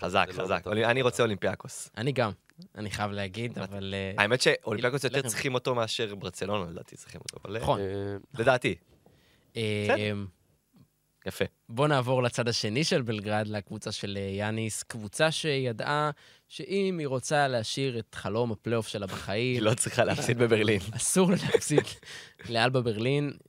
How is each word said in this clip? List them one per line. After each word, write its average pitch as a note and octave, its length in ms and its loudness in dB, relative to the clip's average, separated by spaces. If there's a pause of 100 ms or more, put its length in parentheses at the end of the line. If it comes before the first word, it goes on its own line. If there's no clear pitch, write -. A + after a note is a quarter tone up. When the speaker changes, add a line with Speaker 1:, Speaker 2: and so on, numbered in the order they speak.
Speaker 1:
חזק, F2+ 320 2
Speaker 2:
זה F#2 60 -6
לא F#2 60 -4
Speaker 1:
חזק. F#2 160 0
Speaker 2:
נתן. F2+ 100 -6
Speaker 1:
אני, G#2+ 140 2
אני A#2+ 180 0
רוצה B2 200 2
אולימפיאקוס. - 760 -2
Speaker 3:
אני B2+ 160 -2
גם. A#2+ 180 2 (480)
אני G#2 120 -6
חייב G#2 200 -2
להגיד, G2+ 480 -6
Speaker 1:
מת-, G2 120 -6
Speaker 3:
אבל, G2 240 -6
אה, G2 280 0
Speaker 1:
האמת A2 180 4
שאולימפיאקוס B2 640 2
יותר B2+ 140 0
Speaker 3:
לחם. C3 100 -2
Speaker 1:
צריכים B2+ 260 -2
אותו B2+ 200 0
מאשר A2 400 -2
ברצלונה, F#2 560 -4
לדעתי, - 260 -14
צריכים - 240 -18
אותו, - 240 -14
אבל, G2 120 -10
אה, A#2 60 -6
Speaker 3:
נכון. A#2+ 180 0
Speaker 2:
אה, G2 40 -4 (500)
Speaker 1:
לדעתי. B2 400 2 (840)
Speaker 3:
אה, G#2+ 320 -2
Speaker 1:
בסדר. - 80 4 (160)
Speaker 3:
אמ, G2+ 140 -6 (1000)
Speaker 1:
יפה. F#2+ 180 -4 (240)
Speaker 3:
בוא C3 200 2
נעבור C3 340 4
לצד A#2+ 260 0
השני A#2 360 0
של D#3+ 180 2
בלגרד, G#2+ 460 0
לקבוצה G#2+ 440 -6
של, G2+ 280 -6
אה, - 20 -4
יאניס, G#2+ 600 -4
קבוצה A#2+ 480 -2
שידעה C#3+ 800 -2 (380)
שאם F#3+ 500 -2
היא D3+ 80 -2
רוצה C3+ 420 2
להשאיר B2 500 -2
את - 160 -10
חלום A2+ 380 0
הפלייאוף A2+ 360 0
שלה G2 180 -4
בחיים, A2+ 480 -2
Speaker 1:
היא A#2 80 0
לא G#2+ 120 6
צריכה - 300 2
להפסיד G2+ 340 2
בברלין. A2 420 6 (100)
Speaker 3:
<laughs> - 60 -10
אסור F#3 340 4
לה F3+ 60 6
להפסיד D3+ 440 4 (680)
לאלבה A#2+ 320 4
ברלין, B2 520 0 (160)